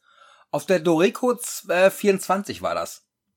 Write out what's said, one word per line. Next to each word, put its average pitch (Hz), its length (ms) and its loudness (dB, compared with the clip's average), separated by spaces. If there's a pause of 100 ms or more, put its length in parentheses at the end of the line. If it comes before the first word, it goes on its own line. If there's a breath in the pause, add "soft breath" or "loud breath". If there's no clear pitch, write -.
(500 soft breath)
Auf 147 160 -6
der 180 140 2
Doreko 180 560 2
z-, - 340 -10
äh, 185 200 4
vierundzwanzig 190 720 -2
war 85 140 -4
das. - 320 -8 (300)